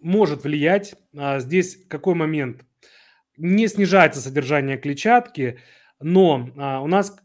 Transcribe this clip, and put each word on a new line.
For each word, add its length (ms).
может 440
влиять. 500
А, 240
здесь 360
какой 260
момент? 500
Не 320
снижается 520
содержание 580
клетчатки, 800
но, 560
а, 240
у 80
нас 360